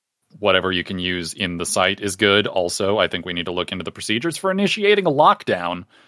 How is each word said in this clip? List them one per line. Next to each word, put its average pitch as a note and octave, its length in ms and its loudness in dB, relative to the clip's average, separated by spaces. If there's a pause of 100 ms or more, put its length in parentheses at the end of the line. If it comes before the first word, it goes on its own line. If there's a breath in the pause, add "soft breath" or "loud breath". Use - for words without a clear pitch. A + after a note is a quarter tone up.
(400)
whatever F#2+ 320 2
you F2 120 -2
can F#2+ 160 -8
use F2+ 340 -4
in F2 240 -4
the E2+ 80 -4
site G2 360 0
is G2+ 140 -4
good. G2+ 300 4
Also, F#2+ 540 0
I F2+ 80 4
think F2 180 -6
we F2+ 80 -6
need F2 120 -4
to F#2 60 -4
look F2 200 -4
into F#2 120 -8
the F2+ 80 -8
procedures C3 460 -4
for F#3+ 140 -2
initiating G3+ 560 2
a D#3 40 2
lockdown, F#2+ 720 2 (220 soft breath)